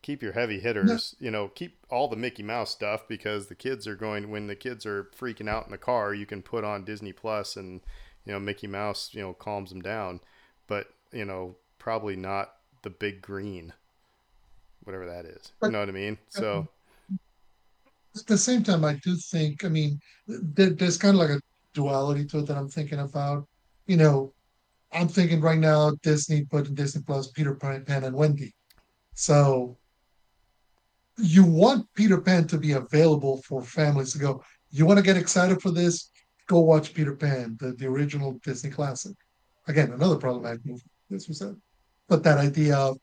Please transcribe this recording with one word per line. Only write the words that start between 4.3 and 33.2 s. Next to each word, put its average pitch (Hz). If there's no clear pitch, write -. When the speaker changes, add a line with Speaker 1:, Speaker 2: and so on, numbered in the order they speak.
Speaker 1:
when 104
the 101
kids 117
are 101
freaking 107
out 110
in -
the 101
car, 110
you 101
can 101
put 113
on 104
Disney 101
Plus 107
and, 92
you 101
know, 101
Mickey 101
Mouse, 101
you 104
know, 92
calms 101
them 92
down, 95
but, 101
you 113
know, 92
probably 107
not 98
The 104
Big 98
Green, 98
whatever 95
that 87
is. -
Speaker 2:
But 220
Speaker 1:
You 156
know 107
what 101
I -
mean? 104
So 107
Speaker 2:
at 214
the 208
same 247
time, 170
I 151
do 180
think, 156
I 185
mean, 151
there, 190
there's 175
kinda 202
like 165
a 143
duality 143
to 151
it 147
that 143
I'm 139
thinking 147
about. 143
You 185
know, 143
I'm 170
thinking 170
right 160
now, 151
Disney 151
put 147
in 143
Disney 143
Plus 135
Peter 143
Pan, 135
Pan 139
and 131
Wendy. 147
So 135
you 190
want 180
Peter 202
Pan 175
to 170
be 147
available 139